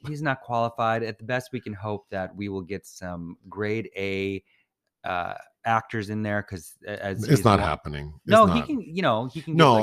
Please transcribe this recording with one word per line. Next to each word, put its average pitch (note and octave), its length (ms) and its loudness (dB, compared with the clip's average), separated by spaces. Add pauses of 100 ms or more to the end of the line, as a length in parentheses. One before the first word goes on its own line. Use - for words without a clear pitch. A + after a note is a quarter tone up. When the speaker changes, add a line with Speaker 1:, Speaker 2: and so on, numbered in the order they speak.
Speaker 1:
He's D3 140 -10
not C#3 200 -4
qualified. A#2 600 -2
At G#2+ 160 -8
the - 60 -20
best, B2+ 280 -6
we B2 80 -6
can G#2+ 140 -10
hope G2+ 360 -8
that F#2 260 -8
we G2+ 140 -8
will F#2+ 120 -6
get F#2 240 -10
some F2 520 -12 (120)
grade G#2 460 -4
A, G2 480 -4 (600)
uh, F2 300 -4 (320)
actors A2 460 -2
in G#2+ 100 -4
there G#2 220 -2
'cause - 320 -14 (100)
a-, G#2 180 -8
as G2 200 -4
Speaker 2:
It's A#2 140 0
Speaker 1:
he's F#2+ 80 0
Speaker 2:
not G2+ 140 8
Speaker 1:
wa- G2 60 0
Speaker 2:
happening. D2+ 480 -6 (120)
It's E3+ 60 -2
Speaker 1:
No, A3 140 10
he F3+ 140 4
Speaker 2:
not. - 80 -4
Speaker 1:
can, C#4 140 -4
you E3+ 200 -8
know, B2 240 0
he C3+ 160 -10
can D#3 140 -6
Speaker 2:
No. D3 280 8